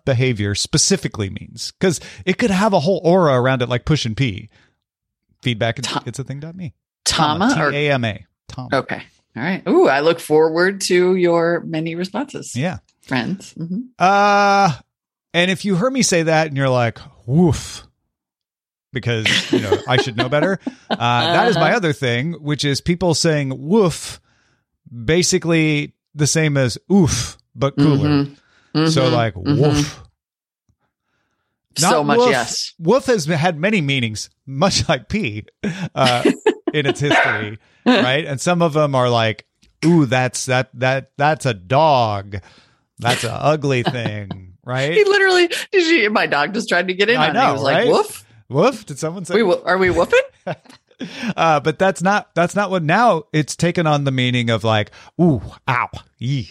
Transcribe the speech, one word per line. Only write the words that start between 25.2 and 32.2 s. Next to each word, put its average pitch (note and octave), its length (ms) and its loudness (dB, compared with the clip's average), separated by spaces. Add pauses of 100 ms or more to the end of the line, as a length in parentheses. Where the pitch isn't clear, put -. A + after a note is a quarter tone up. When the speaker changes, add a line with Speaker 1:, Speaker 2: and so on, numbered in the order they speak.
Speaker 1:
the D3 140 0
same D#3 300 2
as C3 200 0 (140)
"oof," E3+ 460 2 (160)
but C#3 220 -2
cooler. C#3+ 320 4
Speaker 2:
Mm-hmm. D3 800 -2
Speaker 1:
So, D3 180 2
Speaker 2:
Mm-hmm. B2 80 2
Speaker 1:
like, A#2 220 0
Speaker 2:
Mm-hmm. C#3 260 -2
Speaker 1:
"woof." D3 400 0 (1800)
Speaker 2:
So D#3+ 120 2
Speaker 1:
Not D#3 160 2
Speaker 2:
much C#3+ 140 2
Speaker 1:
"woof." B3 100 4